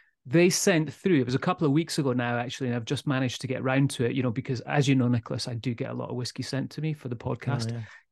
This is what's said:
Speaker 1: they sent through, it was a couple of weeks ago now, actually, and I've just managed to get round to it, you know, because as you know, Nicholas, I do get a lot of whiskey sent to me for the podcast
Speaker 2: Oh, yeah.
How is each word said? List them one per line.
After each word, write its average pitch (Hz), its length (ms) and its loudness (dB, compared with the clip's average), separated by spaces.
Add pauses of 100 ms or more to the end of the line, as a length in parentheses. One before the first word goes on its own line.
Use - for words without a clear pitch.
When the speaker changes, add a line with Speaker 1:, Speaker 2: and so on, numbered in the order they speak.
(260)
Speaker 1:
they 170 240 6
sent 160 420 2
through, 180 280 2
it 123 60 2
was 123 100 0
a 135 40 2
couple 175 280 0
of 135 60 4
weeks 160 260 0
ago 135 140 2
now, 120 260 0
actually, 123 300 -4
and 120 60 0
I've 117 100 -4
just - 200 -4
managed 131 360 0
to 123 60 -8
get 123 140 -4
round 131 300 2
to 123 140 -2
it, 117 80 0
you 131 100 0
know, 123 80 0
because 127 300 -4
as 139 260 2
you 135 80 6
know, 127 120 4
Nicholas, 120 400 0
I 127 60 -8
do 117 220 -4
get 120 160 -6
a 123 40 -6
lot 123 140 -6
of 120 60 -6
whiskey 123 260 -6
sent 131 300 -6
to - 100 -10
me 156 120 -2
for 147 160 -10
the 120 60 -4
podcast 117 540 -4
Speaker 2:
Oh, 117 60 -6
yeah. 117 60 -8 (300)